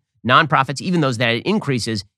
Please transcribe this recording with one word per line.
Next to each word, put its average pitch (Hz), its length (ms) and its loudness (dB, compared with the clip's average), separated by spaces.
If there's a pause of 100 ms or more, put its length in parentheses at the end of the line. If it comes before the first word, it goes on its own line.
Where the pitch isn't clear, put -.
(280)
nonprofits, 139 540 2
even 175 180 -2
those 135 180 0
that 120 120 0
had 117 140 -2
increases 127 600 -2 (140)